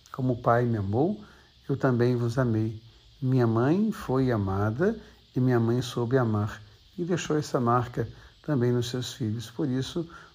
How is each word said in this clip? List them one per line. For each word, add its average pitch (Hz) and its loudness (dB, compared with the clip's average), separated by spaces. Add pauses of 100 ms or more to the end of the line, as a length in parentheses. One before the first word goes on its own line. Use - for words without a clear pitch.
(120)
"Como 127 -2
o 117 -8
Pai 123 4
me 117 0
amou, 107 0 (460)
eu 139 -2
também 123 2
vos 120 -2
amei. 110 0 (400)
Minha 127 2
mãe 143 2
foi 131 0
amada 110 0 (360)
e 127 0
minha 127 4
mãe 117 2
soube 120 -2
amar." 107 0 (380)
E 175 -4
deixou 165 -2
essa 147 -2
marca 120 0 (340)
também 123 0
nos 120 0
seus 127 -6
filhos. 113 -6
Por 160 -4
isso, 131 -4 (260)